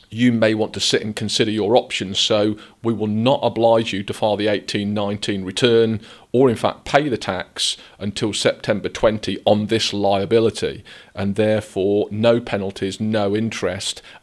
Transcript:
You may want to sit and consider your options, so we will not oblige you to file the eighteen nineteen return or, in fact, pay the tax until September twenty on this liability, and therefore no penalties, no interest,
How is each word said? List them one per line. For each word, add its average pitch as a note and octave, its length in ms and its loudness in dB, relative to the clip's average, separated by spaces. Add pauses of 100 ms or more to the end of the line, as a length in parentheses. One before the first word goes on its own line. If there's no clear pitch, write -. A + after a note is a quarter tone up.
You A#2+ 220 2
may A2 240 4
want G#2+ 200 -2
to G2 60 -6
sit - 220 0
and G#2+ 140 -6
consider A2 340 -2
your G#2+ 260 2
options, G2 440 -2
so G#2+ 360 2 (240)
we A#2 120 -2
will G#2+ 160 -2
not A2+ 340 2
oblige A2+ 500 2
you F#2+ 120 -4
to - 100 -8
file G#2+ 220 0
the G#2 100 0
eighteen G#2 480 -2
nineteen G2+ 500 -4
return A2+ 560 2 (300)
or, C3 180 4
in A#2 60 2
fact, - 300 -4
pay D3 240 2
the A#2 80 -2
tax - 600 -6 (220)
until G#2 340 -4
September G2+ 560 0
twenty G#2+ 560 -2
on G#2+ 220 4
this A2 260 0
liability, G2+ 920 0 (300)
and G2 200 -4
therefore G#2 760 0
no A#2 280 2
penalties, G2 600 -6
no G#2+ 340 0
interest, G#2 640 -4 (220)